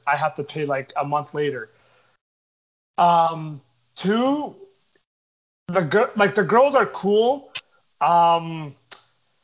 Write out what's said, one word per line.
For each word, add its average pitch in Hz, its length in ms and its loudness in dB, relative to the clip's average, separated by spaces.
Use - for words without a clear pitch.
I 143 120 0
have 151 180 -4
to 147 80 -8
pay, 151 220 -8
like, 135 320 -6
a 143 80 -4
month 143 280 -6
later. 139 360 -6
Um, 160 640 0
two, 247 600 -2
the 180 140 0
gir-, 180 360 0
like, 196 180 2
the 208 80 2
girls 254 320 4
are 233 100 4
cool. 220 680 0
Um, 165 720 2